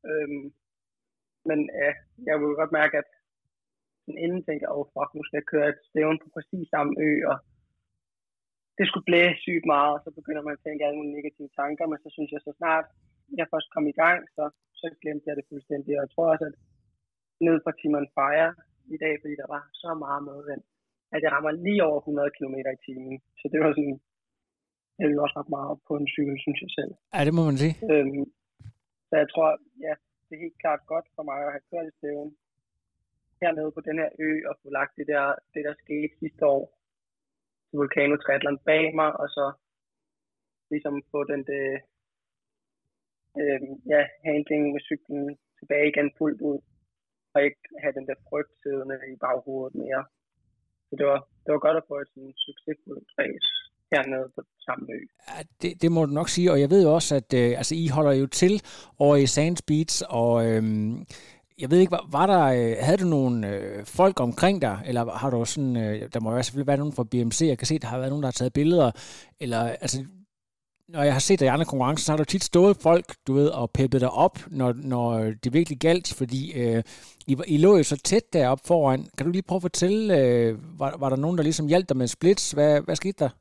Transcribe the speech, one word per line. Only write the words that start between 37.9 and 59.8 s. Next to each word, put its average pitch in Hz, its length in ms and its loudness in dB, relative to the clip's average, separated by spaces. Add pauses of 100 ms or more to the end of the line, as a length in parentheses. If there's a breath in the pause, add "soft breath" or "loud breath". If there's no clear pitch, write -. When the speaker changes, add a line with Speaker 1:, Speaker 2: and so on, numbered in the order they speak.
Speaker 1:
Triathlon 143 420 -2 (100)
bag 156 160 4 (160)
mig, 151 100 2 (100)
og 147 160 -6
så 143 80 -2 (1300)
ligesom 147 240 -4 (180)
få 147 80 -2 (120)
den 139 180 -4
der, 139 160 -4 (1700)
øhm, 135 340 -2 (180)
ja, 147 100 6 (260)
handling 147 340 0 (100)
med 143 160 -6
cyklen 143 500 -8 (200)
tilbage 147 340 0
igen 147 260 0
fuldt 156 220 -2 (100)
ud, 139 80 -4 (760)
og 143 100 4
ikke 143 180 -2 (200)
have 143 160 -4
den 135 100 -10
der 135 60 -6 (140)
frygt 147 240 -6 (100)
siddende 135 340 -6 (160)
i 131 120 -16
baghovedet 131 580 -6
mere. 135 220 -6 (840)
Så - 100 -12
det 143 80 2
var, 139 120 2 (260)
det - 80 -4
var 147 140 2
godt 160 100 4
at 160 120 -4
få 143 100 -8
et 143 100 -10
sådan 135 280 -20
succesfuldt - 720 -12 (100)
race - 320 -4 (420)
hernede 131 420 -2
på 131 60 -12 (260)
samme - 200 -8 (100)
ø. - 40 -12 (280)
Speaker 2:
Ja, - 100 -14 (240)
det, 170 200 -4
det 165 100 4
må 165 140 4
du 139 60 -4
nok 151 160 -2
sige, 175 240 4
og 139 80 6
jeg 139 100 4
ved 196 160 8
jo 151 80 8
også, 156 260 2
at, - 140 -4
øh, 120 160 4 (100)
altså, 151 140 -2
I 165 120 -2 (100)
holder 147 160 4
jo 135 140 4
til 180 280 4 (440 loud breath)
over 143 180 8
i 139 100 6
Sands 156 360 0
Beach, 156 460 0